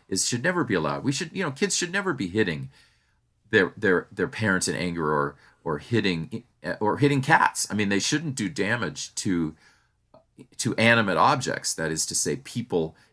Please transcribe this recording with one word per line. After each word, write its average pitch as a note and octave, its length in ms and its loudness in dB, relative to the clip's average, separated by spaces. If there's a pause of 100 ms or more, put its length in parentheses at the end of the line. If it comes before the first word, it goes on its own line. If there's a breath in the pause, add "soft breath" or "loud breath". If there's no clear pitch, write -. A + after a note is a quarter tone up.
is, F#2+ 180 -2
should A#2+ 160 -2
never E3+ 220 0
be G2+ 100 0
allowed. D2 300 0
We C#3 80 2
should, D#3+ 220 -6
you F#3+ 80 -4
know, D#3 80 -4
kids F#3+ 260 0
should F3 160 -2
never F#3+ 220 -2
be G2 140 -4
hitting F#2+ 420 0 (800 soft breath)
their, G2 260 4
their, F#2+ 340 2
their F2+ 180 -4
parents G2 400 0
in E2 80 -2
anger E2 360 -2
or, C#2+ 240 0 (280 soft breath)
or D2+ 140 -2
hitting, F#2 640 -2 (360)
or G#2 160 0
hitting C#3 240 4
cats. - 500 2
I - 40 -2
mean, G#2 160 2
they G2+ 80 4
shouldn't D3+ 380 -2
do G2+ 120 -2
damage F#2+ 680 -4
to, E2+ 380 -2 (1040 soft breath)
to - 180 -2
animate A2 420 4
objects, B2+ 560 2
that D#2+ 160 -2
is D#2+ 160 -2
to D#2+ 80 -4
say, D2 220 0
people E2 600 -2 (160 soft breath)